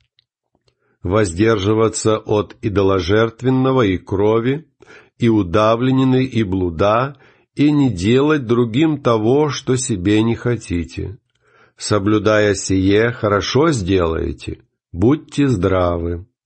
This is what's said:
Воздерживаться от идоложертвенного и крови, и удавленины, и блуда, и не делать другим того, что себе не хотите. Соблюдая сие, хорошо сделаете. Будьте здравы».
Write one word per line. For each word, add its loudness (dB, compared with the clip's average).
Воздерживаться 0
от -4
идоложертвенного 0
и 0
крови, -2
и 2
удавленины, 2
и -2
блуда, 0
и 2
не 2
делать 0
другим 0
того, 2
что -4
себе 0
не 0
хотите. -6
Соблюдая 2
сие, 0
хорошо 0
сделаете. -4
Будьте 0
здравы». -2